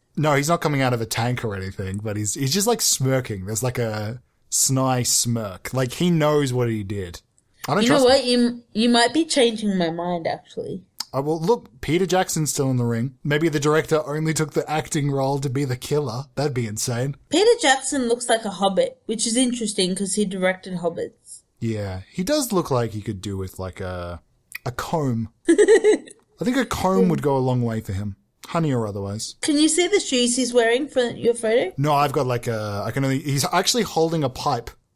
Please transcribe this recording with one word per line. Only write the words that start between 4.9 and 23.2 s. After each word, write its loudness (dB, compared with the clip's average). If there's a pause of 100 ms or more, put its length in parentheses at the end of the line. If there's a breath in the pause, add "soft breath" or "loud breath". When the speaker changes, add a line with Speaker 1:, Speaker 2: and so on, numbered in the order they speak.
Speaker 1:
smirk. -2
Like, -2
he 2
knows 2
what 0
he -2
did. -8 (460 loud breath)
I 0
don't 4
Speaker 2:
You 4
know 6
Speaker 1:
trust 6
Speaker 2:
what? 6
Speaker 1:
him. 2
Speaker 2:
You, 0 (100)
you 2
might 4
be 2
changing 2
my 2
mind, -4
actually. -8 (300)
Speaker 1:
Uh, -2
well, -2
look, 0 (120)
Peter 0
Jackson's 0
still 0
in 0
the 0
ring. -2
Maybe 2
the 0
director 2
only -2
took -2
the -2
acting -2
role 0
to -4
be -2
the -2
killer. -4 (120)
That'd -2
be 0
insane. -4 (120)
Speaker 2:
Peter 6 (100)
Jackson 2
looks -2
like 0
a -4
hobbit, 0
which -4
is -2
interesting 0
'cause -4
he 0
directed -2
Hobbits. -8 (180)
Speaker 1:
Yeah, -4 (100)
he -6
does 0
look 0
like 0
he -8
could -8